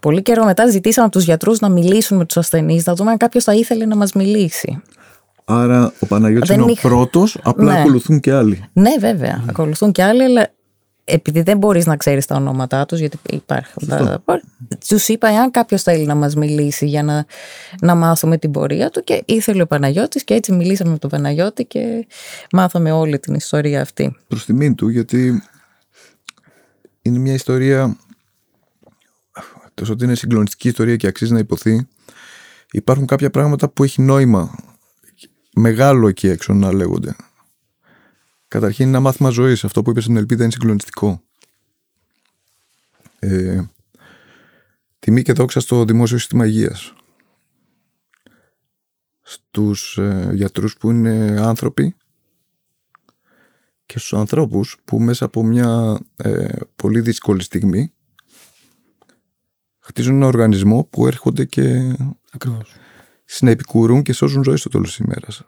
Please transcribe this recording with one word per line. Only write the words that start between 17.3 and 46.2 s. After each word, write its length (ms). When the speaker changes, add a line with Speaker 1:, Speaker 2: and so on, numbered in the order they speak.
Speaker 1:
να 140
μάθουμε 420
την 140
πορεία 380
του, 140
και 220
ήθελε 360
ο 60
Παναγιώτης, 560
και 100
έτσι 180
μιλήσαμε 400
με 60
τον 120
Παναγιώτη 560
και 420
μάθαμε 400
όλη 280
την 140
ιστορία 480
αυτή. 340
Speaker 2:
Προς 180
τιμήν 300
του, 140
γιατί 520
είναι 160
μια 160
ιστορία, 640
εκτός 240
ότι 140
είναι 120
συγκλονιστική 520
ιστορία 280
και 120
αξίζει 260
να 60
υποθεί, 480
υπάρχουν 340
κάποια 240
πράγματα 400
που 140
έχει 180
νόημα 540
μεγάλο 520
εκεί 200
έξω 260
να 200
λέγονται. 420
Καταρχήν, 400
είναι 100
ένα 80
μάθημα 240
ζωής. 340
Αυτό 180
που 80
είπες 140
στην 140
Ελπίδα 260
είναι 80
συγκλονιστικό. 680
Ε, 420
τιμή 220
και 120
δόξα 260
στο 260
δημόσιο 320
σύστημα 280